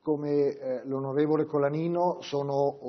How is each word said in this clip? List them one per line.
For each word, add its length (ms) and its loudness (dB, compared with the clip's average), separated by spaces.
come, 560 2
eh, 260 -4
l'onorevole 600 0
Colanino 760 0
sono 560 0